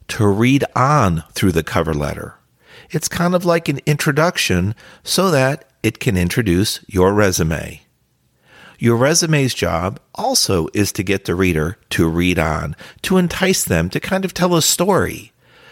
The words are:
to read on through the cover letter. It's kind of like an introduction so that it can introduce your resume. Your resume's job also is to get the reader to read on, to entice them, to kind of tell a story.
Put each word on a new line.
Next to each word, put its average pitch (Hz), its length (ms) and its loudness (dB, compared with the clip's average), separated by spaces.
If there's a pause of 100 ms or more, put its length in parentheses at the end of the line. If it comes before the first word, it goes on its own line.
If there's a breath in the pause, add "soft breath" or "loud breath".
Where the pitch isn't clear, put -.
to - 180 0
read 120 380 2 (100)
on 120 480 2 (100)
through 98 200 0
the 80 100 0
cover 80 320 -2
letter. 73 400 -6 (560 loud breath)
It's - 160 -6
kind 180 300 -2
of 175 80 -2
like 170 240 0
an 143 180 -2
introduction 143 880 0 (300 loud breath)
so 185 260 0
that 135 380 0 (160)
it - 160 -2
can 107 160 0
introduce 90 720 0
your 95 240 2
resume. 82 680 0 (1000 loud breath)
Your 117 160 4
resume's 143 580 2
job 87 460 -2 (160)
also 202 580 0
is 104 180 0
to 101 120 -6
get 98 200 -2
the 85 120 -2
reader 87 420 0 (120)
to 82 180 2
read 85 300 0
on, 78 360 -2 (280 loud breath)
to 185 140 0
entice 185 460 0
them, 85 280 0
to - 100 -6
kind 190 240 -4
of 180 100 -6
tell 175 220 0
a 160 60 2
story. - 720 0 (400 loud breath)